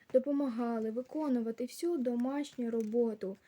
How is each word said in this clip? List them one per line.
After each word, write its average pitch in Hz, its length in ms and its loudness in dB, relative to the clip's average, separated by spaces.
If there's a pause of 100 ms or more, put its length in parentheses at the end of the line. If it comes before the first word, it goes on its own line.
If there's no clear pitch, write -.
(120)
допомагали 247 760 2
виконувати 247 760 -2
всю 339 340 -2
домашню 247 720 -2
роботу, 220 680 0 (120)